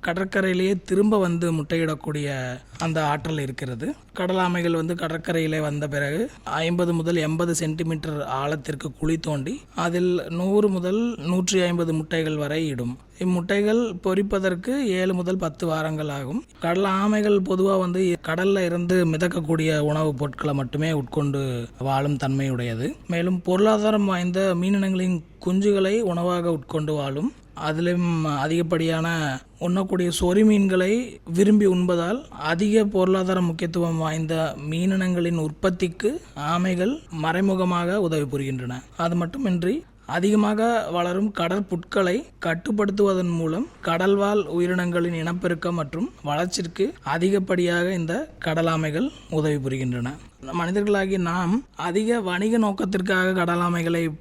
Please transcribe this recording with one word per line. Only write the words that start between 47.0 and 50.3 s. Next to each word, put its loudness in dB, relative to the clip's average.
அதிகப்படியாக 2
இந்த -4
கடலாமைகள் 0
உதவி 0
புரிகின்றன. -4